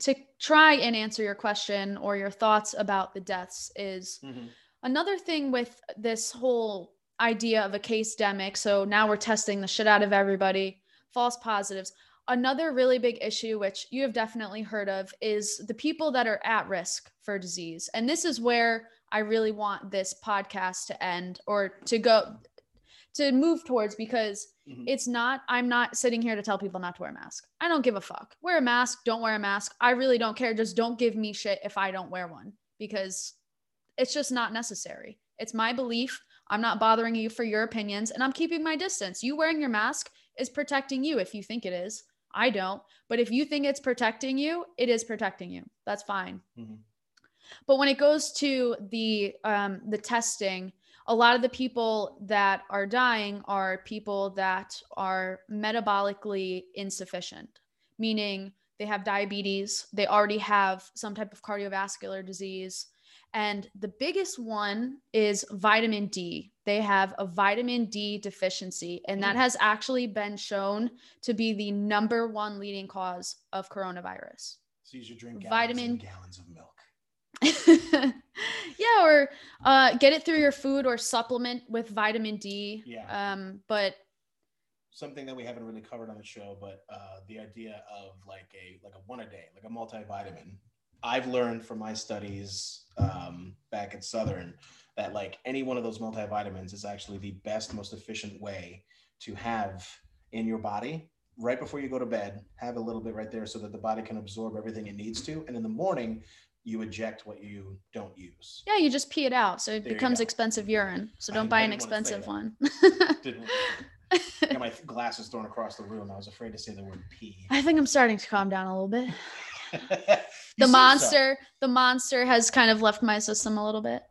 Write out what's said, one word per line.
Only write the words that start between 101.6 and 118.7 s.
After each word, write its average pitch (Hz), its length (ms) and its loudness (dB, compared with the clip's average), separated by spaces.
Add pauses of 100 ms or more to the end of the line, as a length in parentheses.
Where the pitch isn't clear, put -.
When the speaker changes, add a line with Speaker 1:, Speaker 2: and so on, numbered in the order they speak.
Speaker 2:
before 147 200 -10
you 135 80 -6
go 127 100 -4
to 123 80 -4
bed, 104 380 -6 (120)
have 120 200 -8
a 117 40 -6
little 113 200 -6
bit 110 140 -10
right 107 160 -8
there 110 160 -8
so 107 140 -10
that 104 120 -12
the 107 60 -12
body 110 240 -4
can 110 160 -10
absorb 107 380 -10
everything 110 320 -8
it 101 80 -12
needs 107 260 -8
to. 113 240 -10
And 123 100 -10
in 113 60 -6
the 110 60 -6
morning, 117 540 -4 (440)
you 110 140 -6
eject 107 460 -8
what 98 180 -16
you 98 340 -14 (140)
don't 101 240 -12
use. - 500 -20
Speaker 1:
Yeah, 415 120 2
you 311 100 6
just 269 220 -2
pee 294 160 -2
it 247 80 0
out. 208 260 2
So 214 120 -4
it 214 120 -4
Speaker 2:
There 226 80 -6
you 214 60 -6
Speaker 1:
becomes 247 220 2
Speaker 2:
go. - 20 4
Speaker 1:
expensive 226 440 -2
urine. 202 520 0
So - 120 -10
don't 220 160 0
Speaker 2:
I, - 20 -2
Speaker 1:
buy 226 100 6
Speaker 2:
I 220 60 8
Speaker 1:
an 220 80 2
Speaker 2:
didn't 208 180 -6
wanna 214 160 -2
say 214 100 -4
Speaker 1:
expensive 202 60 -8
Speaker 2:
that. 208 40 -12
Speaker 1:
one. 208 320 -8
<laughs> - 640 6
Speaker 2:
Didn't - 180 -8
wanna 233 120 -10
say - 680 -2 (200)
that. 302 120 4
Got 262 80 -2
my 120 100 -4
th-, - 160 -16
glasses 113 420 -6
thrown 113 160 -8
across 107 320 -8
the 110 80 -14
room. 104 260 -12
I 95 60 -12
was 101 120 -12
afraid 110 240 -12
to 104 60 -14
say - 160 -12
the 98 80 -14
word 95 280 -14
pee. - 400 -18
Speaker 1:
I 269 100 4
think 311 180 6
I'm 285 80 6
starting 240 300 6
to - 120 -8
calm 196 200 0
down 190 180 -2
a 185 60 -4